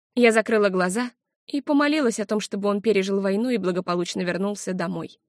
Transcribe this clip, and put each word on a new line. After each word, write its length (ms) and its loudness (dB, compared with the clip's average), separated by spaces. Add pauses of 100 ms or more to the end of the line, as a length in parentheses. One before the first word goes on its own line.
(140)
Я 180 6
закрыла 360 2
глаза 420 0 (360)
и 140 -4
помолилась 600 2
о 60 -4
том, 140 0
чтобы 280 -4
он 140 0
пережил 380 2
войну 300 0
и 60 2
благополучно 680 -2
вернулся 500 -4
домой 460 -6 (100)